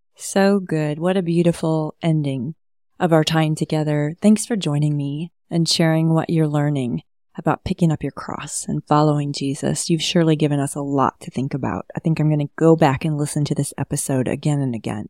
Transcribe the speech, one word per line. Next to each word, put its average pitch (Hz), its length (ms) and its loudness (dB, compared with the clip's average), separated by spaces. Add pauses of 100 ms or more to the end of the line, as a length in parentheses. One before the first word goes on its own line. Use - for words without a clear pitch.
(160)
So 196 440 0
good. 156 400 -4
What 185 180 0
a 196 60 0
beautiful 165 760 0
ending 147 540 0 (440)
of 165 140 2
our 156 100 6
time 160 320 0
together. 151 680 -2
Thanks 208 240 4
for 240 100 -4
joining 151 400 0
me 143 360 -6 (180)
and 165 180 2
sharing 160 460 2
what 160 160 0
you're 160 180 2
learning 147 540 0 (340)
about - 280 -2
picking 170 280 0
up 147 120 -4
your 139 80 -4
cross - 560 -10
and - 200 -4
following 147 460 2
Jesus. 139 560 -4
You've 165 140 0
surely 160 320 2
given 147 240 0
us 139 160 -4
a 147 60 -6
lot 139 400 0
to - 100 -14
think 131 240 -4
about. 123 300 -4 (100)
I - 40 -6
think 160 200 0
I'm 151 100 4
gonna 147 160 2 (100)
go 165 200 6
back 143 280 2
and 156 140 -2
listen 147 280 -2
to 147 100 -2
this 143 220 -2
episode 135 500 -2
again 143 340 -2
and 127 140 -2
again. 107 340 -8